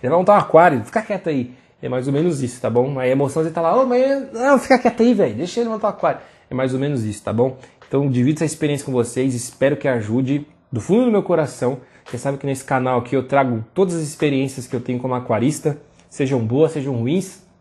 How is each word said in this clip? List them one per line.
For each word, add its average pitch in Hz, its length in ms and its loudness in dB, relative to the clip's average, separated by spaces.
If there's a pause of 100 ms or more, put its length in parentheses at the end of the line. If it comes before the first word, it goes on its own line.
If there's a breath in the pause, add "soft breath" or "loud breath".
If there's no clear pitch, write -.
Ele 120 80 -2
vai 160 80 2
montar 196 180 6
um 196 40 6
aquário, 160 460 6
fica - 160 -2
quieta 190 280 -6
aí." 127 240 -4 (280 loud breath)
É 131 80 -8
mais 127 180 -4
ou 139 60 -2
menos 151 280 0
isso, 123 200 -6
tá 113 80 -2
bom? 127 280 2
Aí 127 120 0
a - 20 4
emoção 143 320 0
você 160 80 -2
tá 170 80 -4
lá, 175 220 2
"Ô, 269 40 4
mas 262 460 0
não, 254 260 2
fica 254 220 2
quieta 226 240 2
aí, 247 100 6
velho, 151 220 2
deixa 175 240 -6
ele 233 80 0
montar 220 200 -4
um 196 40 0
aquário." 165 300 -2 (280 loud breath)
É 131 60 -8
mais 131 180 0
ou 131 60 -2
menos 139 240 -2
isso, 107 180 -6
tá 98 120 -6
bom? 127 240 0 (280 loud breath)
Então, 143 240 0
divido 127 280 2
essa 165 80 -2
experiência 147 400 -2
com 139 60 -6
vocês, 127 420 0
espero 135 440 -2
que 143 100 -4
ajude 127 580 -2 (240)
do 117 120 -4
fundo 233 240 2
do 240 60 2
meu 196 120 2
coração. 139 560 -2 (260 loud breath)
Você - 120 -10
sabe 139 200 -4
que 143 80 -10
nesse 135 180 -4
canal 127 360 0
aqui 123 160 -4
eu 127 100 0
trago 127 380 0 (100)
todas 185 220 0
as 165 60 -4
experiências 139 680 -2
que - 80 -8
eu 117 60 -4
tenho 123 180 -4
como 127 160 -4
aquarista, 123 600 -2 (320 soft breath)
sejam 135 300 -2
boas, 135 340 2
sejam 139 220 -6
ruins. 151 480 -4 (180)